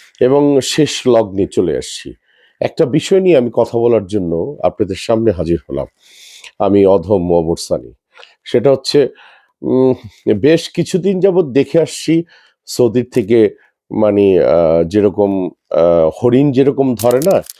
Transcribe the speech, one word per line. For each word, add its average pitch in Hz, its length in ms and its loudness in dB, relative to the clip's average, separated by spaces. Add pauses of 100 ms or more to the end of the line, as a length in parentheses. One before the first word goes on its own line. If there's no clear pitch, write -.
(200)
এবং 143 400 2
শেষ - 460 -2
লগ্নে 101 400 0
চলে 82 320 -2
আসছি। - 360 -14 (460)
একটা 143 260 -2
বিষয় 165 340 0
নিয়ে 180 160 2
আমি 123 160 0
কথা 117 260 -2
বলার 117 280 0
জন্য 90 560 -4
আপনাদের 90 340 -4
সামনে 113 340 -2
হাজির 82 280 -2 (120)
হলাম। 69 160 -8 (720)
আমি 98 280 4
অধম 92 460 0
ওমর 82 240 0
সানি। 62 360 -8 (520)
সেটা 131 260 0
হচ্ছে, 135 380 0 (540)
উম, 127 320 0 (400)
বেশ 147 340 0
কিছুদিন 180 520 -4
যাবৎ 185 240 0
দেখে 139 360 0
আসছি 165 440 -2 (420)
সৌদির 123 460 0
থেকে, 110 420 2 (360)
মানে, 101 540 2
আহ, 82 400 2
যেরকম, 98 680 0 (200)
আহ, 82 400 2 (120)
হরিণ 131 300 2
যেরকম 131 420 0
ধরে 123 240 0
না, 156 240 0 (180)